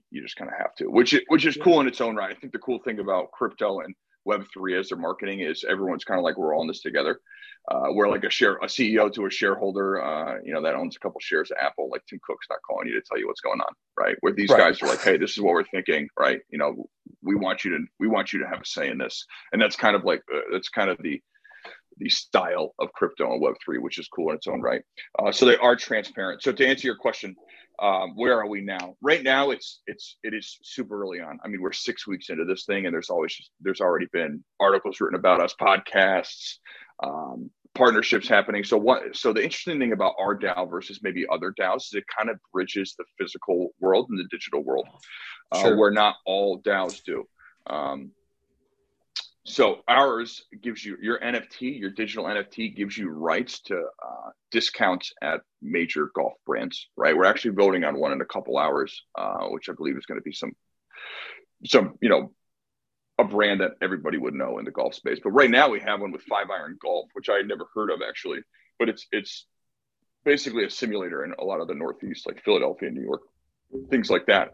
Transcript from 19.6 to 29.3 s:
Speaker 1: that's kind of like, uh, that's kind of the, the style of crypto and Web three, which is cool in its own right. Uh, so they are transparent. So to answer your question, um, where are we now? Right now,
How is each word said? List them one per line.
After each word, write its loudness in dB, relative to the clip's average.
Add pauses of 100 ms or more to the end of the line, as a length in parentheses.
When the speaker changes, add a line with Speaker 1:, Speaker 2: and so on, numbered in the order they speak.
Speaker 1:
that's 2
kind 4
of -2
like, 0 (100)
uh, -2 (120)
that's -4
kind 0
of -2
the, -6 (720)
the -8
style 0
of -4
crypto -2
and -2
Web 0
three, -4
which -6
is -12
cool -4
in -4
its -12
own -4
right. -2 (360)
Uh, 2
so 6
they 10
are 6
transparent. -6
So 0
to 4
answer 0
your -2
question, -4 (460)
um, 0
where 4
are -4
we -6
now? -8
Right 2
now, 2